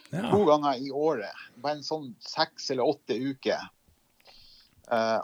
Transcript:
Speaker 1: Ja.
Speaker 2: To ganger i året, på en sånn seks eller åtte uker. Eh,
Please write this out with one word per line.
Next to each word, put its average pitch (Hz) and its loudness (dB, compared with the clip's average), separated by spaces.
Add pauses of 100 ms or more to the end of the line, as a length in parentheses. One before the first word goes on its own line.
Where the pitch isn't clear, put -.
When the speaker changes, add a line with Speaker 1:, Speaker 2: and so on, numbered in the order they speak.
(120)
Speaker 1:
Ja. 196 -4
Speaker 2:
To 202 6
ganger 147 4
i 135 -8
året, 135 -2 (280)
på 139 -4
en 151 -4
sånn 139 -8
seks - -4
eller 131 0
åtte - 0
uker. 113 -2 (1300)
Eh, 113 2